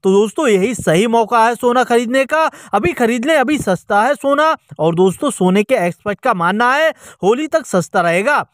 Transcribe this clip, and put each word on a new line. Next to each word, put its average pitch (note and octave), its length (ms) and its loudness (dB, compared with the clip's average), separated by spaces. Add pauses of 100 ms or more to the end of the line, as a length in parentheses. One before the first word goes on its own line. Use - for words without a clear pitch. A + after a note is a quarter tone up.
तो F#3+ 100 2
दोस्तों, G#3+ 360 0
यही G#3 260 0
सही F#3 320 0
मौका A3+ 400 2
है A#3+ 80 0
सोना B3 300 0
खरीदने B3 400 0
का, D#4 200 0 (280)
अभी A#3+ 200 0
खरीद A#3+ 320 -2
लें, D#4+ 120 0
अभी C4+ 220 0
सस्ता G3+ 440 -2
है C#4 120 0
सोना। C#4+ 400 0 (240)
और E3 160 0
दोस्तों, F#3+ 360 0
सोने F#3+ 320 0
के C4 140 0
एक्सपर्ट F#3 440 -4
का A#3+ 140 0
मानना G3+ 380 0
है D#4 180 0 (320)
होली A#3+ 260 0
तक D#4+ 180 -2
सस्ता F#3 340 -2
रहेगा G3 520 0